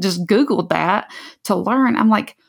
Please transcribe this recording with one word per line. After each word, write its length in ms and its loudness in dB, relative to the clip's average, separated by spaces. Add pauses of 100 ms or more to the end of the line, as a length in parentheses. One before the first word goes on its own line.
just 260 -4
Googled 440 2
that 400 -2 (340)
to 120 0
learn, 400 0
I'm 140 4
like, 260 0 (120)